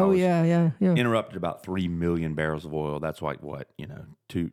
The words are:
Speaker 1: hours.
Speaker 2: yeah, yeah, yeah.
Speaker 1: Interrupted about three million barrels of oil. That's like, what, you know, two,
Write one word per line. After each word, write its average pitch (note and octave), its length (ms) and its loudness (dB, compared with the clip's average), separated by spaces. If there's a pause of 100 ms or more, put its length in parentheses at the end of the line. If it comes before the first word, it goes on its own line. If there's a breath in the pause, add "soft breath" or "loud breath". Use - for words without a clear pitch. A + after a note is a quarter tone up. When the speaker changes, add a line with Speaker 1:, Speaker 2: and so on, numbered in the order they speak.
Speaker 1:
hours. F#3+ 80 4
Speaker 2:
yeah, F3+ 260 4
yeah, E3+ 360 4
yeah. F#3+ 160 4
Speaker 1:
Interrupted A2+ 420 2
about E2+ 240 -6
three F#2 260 -2
million E2+ 460 0
barrels D#2 320 -2
of D2+ 80 -10
oil. D2+ 260 -2
That's D#2 220 -6
like, D2 220 -6
what, C#2+ 340 -12
you - 80 -12
know, - 200 -16 (220)
two, E2+ 260 -2